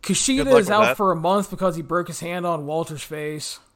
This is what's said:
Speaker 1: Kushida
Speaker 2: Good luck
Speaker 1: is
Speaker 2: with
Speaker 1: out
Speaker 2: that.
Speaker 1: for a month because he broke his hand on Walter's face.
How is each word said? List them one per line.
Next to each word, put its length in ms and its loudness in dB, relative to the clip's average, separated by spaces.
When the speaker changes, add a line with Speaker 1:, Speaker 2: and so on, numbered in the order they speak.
Speaker 1:
Kushida 440 0
Speaker 2:
Good 20 -2
luck 140 10
Speaker 1:
is 60 0
Speaker 2:
with 100 -2
Speaker 1:
out 60 6
Speaker 2:
that. 140 4
Speaker 1:
for 140 2
a 60 0
month 340 0
because 240 -2
he 80 -8
broke 240 -2
his 140 -12
hand 260 -6
on 200 -4
Walter's 360 -6
face. 560 -10